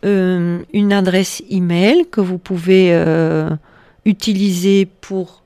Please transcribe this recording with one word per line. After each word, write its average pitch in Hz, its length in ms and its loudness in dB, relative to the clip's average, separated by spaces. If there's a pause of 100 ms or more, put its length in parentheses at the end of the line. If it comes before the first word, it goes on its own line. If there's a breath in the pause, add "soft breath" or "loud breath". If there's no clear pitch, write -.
Euh, 185 540 0 (140)
une 208 180 0
adresse 190 580 0
email 190 640 2
que - 80 -4
vous 185 180 -2
pouvez, 185 540 2
euh, 160 580 0 (540 soft breath)
utiliser 196 840 0 (140)
pour 185 460 -10